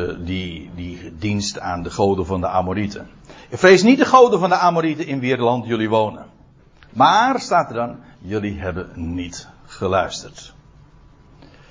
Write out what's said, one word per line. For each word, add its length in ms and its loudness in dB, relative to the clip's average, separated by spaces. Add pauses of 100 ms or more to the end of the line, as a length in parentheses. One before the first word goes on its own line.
(200)
die, 560 -8
die 420 -14
dienst 420 -4
aan 240 -6
de 80 -8
goden 340 0
van 160 -2
de 60 -2
Amorieten. 640 -4 (400)
"Vrees 340 6
niet 140 6
de 80 4
goden 340 6
van 100 0
de 80 2
Amorieten 500 0
in 120 -4
wier 180 0
land 280 0
jullie 240 -2
wonen." 360 0 (680)
Maar, 460 4
staat 300 0
er 60 -10
dan, 220 -6 (220)
"jullie 400 -6
hebben 360 -6
niet 520 -8 (180)
geluisterd 880 -4 (1160)